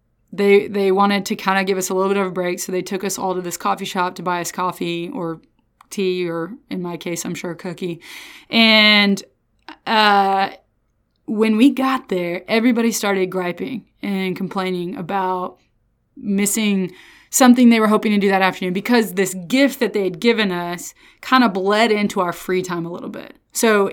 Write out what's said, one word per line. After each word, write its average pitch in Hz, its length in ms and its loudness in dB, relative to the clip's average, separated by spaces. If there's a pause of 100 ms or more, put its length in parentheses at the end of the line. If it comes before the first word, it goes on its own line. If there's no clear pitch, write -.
(340)
they, 202 340 4
they 196 240 0
wanted 202 360 2
to 220 80 -4
kinda 190 280 0
give 190 140 -2
us 185 120 -4
a 196 40 -4
little 190 160 0
bit 196 80 0
of 196 80 0
a 185 60 -4
break, 180 280 -4
so - 120 -10
they 180 100 -2
took 185 220 -8
us 196 160 -6
all 185 160 -4
to 185 60 -6
this 175 160 -10
coffee 196 280 -4
shop 180 300 -4
to 175 80 -12
buy 175 180 -4
us 170 100 -8
coffee 175 580 -6
or 165 300 -8 (520)
tea, 180 360 -2
or 165 260 -6 (180)
in 185 100 -6
my 175 160 -6
case, 170 260 -8
I'm 180 120 -8
sure 175 160 -8
a 165 40 -12
cookie. 170 460 -10 (480)
And, 214 720 4 (640)
uh, 196 640 2 (760)
when 220 300 2
we 247 140 6
got 262 400 -2
there, 175 380 -4
everybody 226 440 0
started 196 360 -2
griping 180 580 -6 (160)
and 190 340 -4
complaining 185 600 -4
about 185 640 -4 (600)
missing 202 720 -2 (380)
something 247 400 8
they 226 100 6
were 214 100 4
hoping 214 220 2
to 208 60 2
do 202 120 2
that 190 120 2
afternoon, 185 320 0
because 202 400 0
this 190 220 -2 (120)
gift 262 320 2
that 208 140 0
they 208 100 -2
had 180 160 -4
given 220 320 2
us 175 440 -8 (260)
kinda 254 260 4
bled 202 440 2
into 208 300 0
our 175 120 0
free 185 300 -2
time 170 240 -6
a 170 40 -10
little - 180 -12
bit. - 260 -14 (160)
So 208 420 4